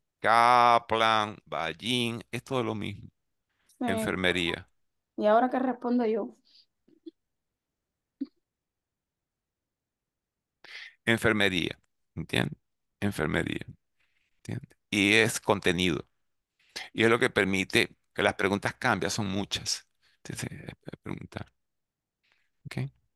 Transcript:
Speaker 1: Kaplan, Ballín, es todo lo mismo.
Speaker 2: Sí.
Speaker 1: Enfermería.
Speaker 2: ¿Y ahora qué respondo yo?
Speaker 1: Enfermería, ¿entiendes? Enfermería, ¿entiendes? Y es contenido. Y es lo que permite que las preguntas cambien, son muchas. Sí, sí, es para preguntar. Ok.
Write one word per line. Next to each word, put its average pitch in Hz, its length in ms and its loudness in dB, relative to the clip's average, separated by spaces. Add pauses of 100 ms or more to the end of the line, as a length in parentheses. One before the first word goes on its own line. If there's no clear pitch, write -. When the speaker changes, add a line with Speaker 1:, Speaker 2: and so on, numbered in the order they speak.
(200)
Speaker 1:
Kaplan, 113 1300 4
Ballín, 104 760 -4 (100)
es 120 120 -8
todo 131 200 -4
lo 110 100 -4
mismo. 101 340 -10 (680)
Speaker 2:
Sí. 254 80 -6
Speaker 1:
Enfermería. 90 840 -2 (480)
Speaker 2:
¿Y 214 100 0
ahora 233 240 4
qué 262 100 -2
respondo 247 460 -2
yo? 220 300 -4 (4000)
Speaker 1:
Enfermería, 107 720 0 (360)
¿entiendes? 117 440 -4 (420)
Enfermería, 85 680 -4 (720)
¿entiendes? - 320 -12 (200)
Y 101 240 4
es 110 260 4
contenido. 90 640 2 (880)
Y 110 120 2
es 113 60 6
lo 117 100 4
que 123 100 2
permite 98 680 0 (180)
que - 100 -2
las 98 100 2
preguntas 101 420 -2
cambien, 107 360 -2
son 104 160 -4
muchas. - 600 -6 (360)
Sí, - 120 -14
sí, - 140 -8
es - 240 -16 (100)
para - 180 -16
preguntar. - 500 -12 (1120)
Ok. 135 240 -8 (260)